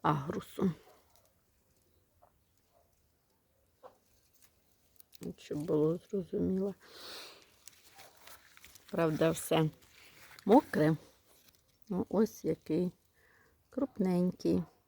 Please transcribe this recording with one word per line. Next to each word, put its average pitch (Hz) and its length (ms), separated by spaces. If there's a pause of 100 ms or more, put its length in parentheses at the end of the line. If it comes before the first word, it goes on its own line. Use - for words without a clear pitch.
агрусу. 160 680 (4000)
Щоб - 200
було 156 380
зрозуміло. 190 800 (2250)
Правда, 160 400
все 160 400 (760)
мокре. 160 520 (920)
Ну, 190 200
ось 214 360
який 160 480 (760)
крупненький. 180 920 (240)